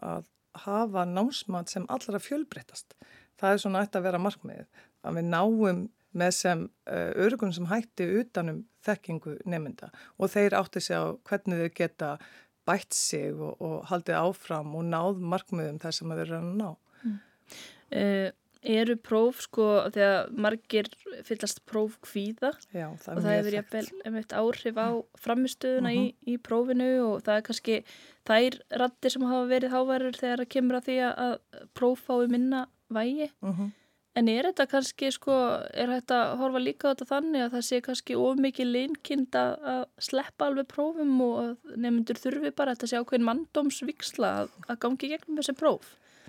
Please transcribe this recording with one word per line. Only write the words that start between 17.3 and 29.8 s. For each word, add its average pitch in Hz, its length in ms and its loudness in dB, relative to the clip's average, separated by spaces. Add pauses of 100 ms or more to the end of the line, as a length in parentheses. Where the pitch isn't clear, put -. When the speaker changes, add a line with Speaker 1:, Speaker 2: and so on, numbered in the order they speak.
Speaker 2:
Eh, 196 400 0 (320)
eru 226 340 2
próf, 233 480 2
sko, 220 200 2 (220)
þegar 196 480 2
margir 214 540 0 (340)
fyllast - 420 -6
prófkvíða 214 840 -2 (240)
Speaker 1:
Já, 165 180 -6
það 160 160 -16
er 170 80 -8
Speaker 2:
og 175 80 0
það 208 60 2
Speaker 1:
mjög 208 80 4
Speaker 2:
hefur 208 80 2
Speaker 1:
þekkt. 208 100 -2
Speaker 2:
jafnvel 208 500 -6
einmitt 220 300 -6
áhrif 226 400 0
á 220 140 0
Speaker 1:
Mm. 233 140 -2 (120)
Speaker 2:
frammistöðuna 254 800 0
í, 247 80 4
Speaker 1:
Mhm. 254 140 0 (120)
Speaker 2:
í 240 100 0
prófinu 247 520 2 (160)
og 214 180 0
það 214 140 4
er 220 40 2
kannski 220 420 -2 (420)
þær 247 340 6 (180)
raddir 254 340 2
sem 262 100 -4
hafa 247 260 2
verið 254 240 2
háværar 254 400 2